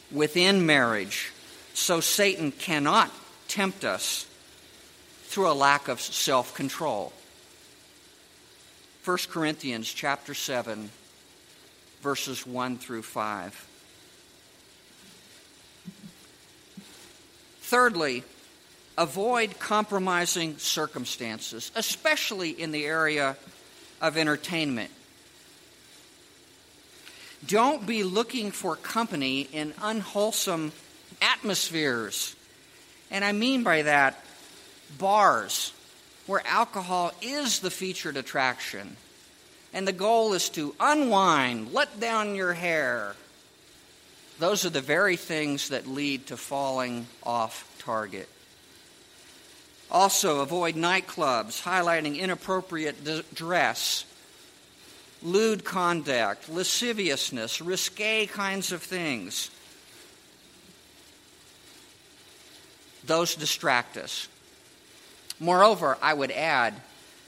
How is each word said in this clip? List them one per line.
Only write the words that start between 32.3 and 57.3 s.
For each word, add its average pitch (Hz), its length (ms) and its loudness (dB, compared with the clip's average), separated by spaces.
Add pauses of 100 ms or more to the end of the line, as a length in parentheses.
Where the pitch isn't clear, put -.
And 196 140 -2
I 202 80 2
mean 240 320 2
by 160 180 4
that 143 400 4 (760)
Bars, 180 760 4 (540)
where 196 200 -2
alcohol 180 720 0
is 262 400 -2
the 185 100 -4
featured 175 460 -6
attraction, 123 800 -4 (760)
and 190 140 -6
the 196 60 0
goal 220 420 2
is 170 160 0
to 147 280 -6
unwind, 185 960 2
let 233 280 -2
down 220 340 -2
your 185 180 -2
hair. 135 600 -2 (1200)
Those 185 260 0
are 175 60 -2
the 147 100 -2
very 170 360 2
things 151 520 -4
that 135 180 -4
lead 139 420 -4
to 127 80 -10
falling 127 720 -4 (160)
off 117 560 -4
target. 107 500 -6 (1600)
Also, 180 500 4
avoid 170 340 0
nightclubs 160 880 0
highlighting 170 560 0
inappropriate 170 840 -4
d-, 156 180 -4 (120)
dress, 160 720 0 (1200)
lewd 208 420 2
conduct, 147 840 0
lasciviousness, 165 1120 -2